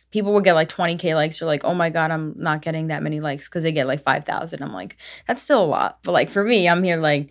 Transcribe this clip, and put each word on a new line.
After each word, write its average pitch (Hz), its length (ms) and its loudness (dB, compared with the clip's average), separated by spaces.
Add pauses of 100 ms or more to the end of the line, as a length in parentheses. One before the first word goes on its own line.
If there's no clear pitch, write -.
(100)
people 208 240 -2
will 208 80 4
get, 190 120 6
like, 160 140 4
twenty 170 280 -2
K 170 180 0
likes. 156 260 0
You're 165 60 -4
like, 151 180 0
"Oh - 80 0
my 175 160 0
God, 160 220 0
I'm 160 260 -4
not 156 240 -2
getting 160 280 -4
that 156 140 -4
many 151 180 -4
likes," 143 280 -6
'cause 170 140 -6
they 160 100 0
get, 143 140 0
like, 139 180 -2
five 143 220 0
thousand. - 360 -6
I'm - 120 -10
like, 92 240 -14 (280)
"That's 254 160 -4
still 240 220 4
a - 20 4
lot." - 360 -2
But, 175 100 -4
like, 151 160 4
for 202 160 0
me, 208 240 4
I'm 175 140 4
here, 175 160 2
like, 147 320 0